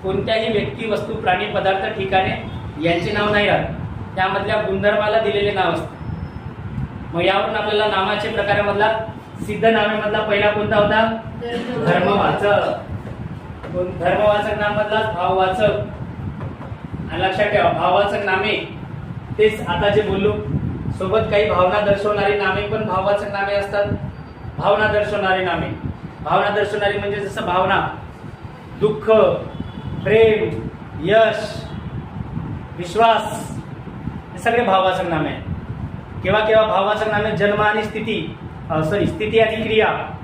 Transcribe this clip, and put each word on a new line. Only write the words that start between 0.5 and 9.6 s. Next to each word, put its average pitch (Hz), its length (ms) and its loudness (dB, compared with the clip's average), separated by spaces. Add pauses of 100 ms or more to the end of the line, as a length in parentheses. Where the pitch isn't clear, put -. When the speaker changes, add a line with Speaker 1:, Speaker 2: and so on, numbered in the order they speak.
Speaker 1:
व्यक्ती, 214 400 -2
वस्तू, - 220 -2
प्राणी, 185 320 0
पदार्थ, 190 520 0
ठिकाणे 190 600 0 (240)
यांचे 170 280 2
नाव 208 180 0
नाही 208 180 4
राहत, - 180 2 (500)
त्यामधल्या 196 400 0
गुणधर्माला 208 640 2
दिलेले 202 320 2
नाव 185 200 2
असते. - 280 -6 (1120)
मग 170 80 -2
यावरून 202 340 2
आपल्याला 208 400 0
नामाचे 208 340 0
प्रकारामधला, 202 680 2 (420)
सिद्ध 208 240 -2